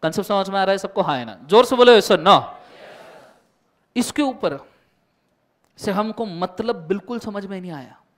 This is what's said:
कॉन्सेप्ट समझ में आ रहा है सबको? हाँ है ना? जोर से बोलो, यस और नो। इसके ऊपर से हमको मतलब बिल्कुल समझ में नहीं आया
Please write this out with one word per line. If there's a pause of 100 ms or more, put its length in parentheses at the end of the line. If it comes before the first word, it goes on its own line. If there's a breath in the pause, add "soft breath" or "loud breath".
कॉन्सेप्ट
समझ
में
आ
रहा
है
सबको?
हाँ
है
ना?
जोर
से
बोलो,
यस
और
नो। (1400 loud breath)
इसके
ऊपर (1080)
से
हमको
मतलब
बिल्कुल
समझ
में
नहीं
आया (180)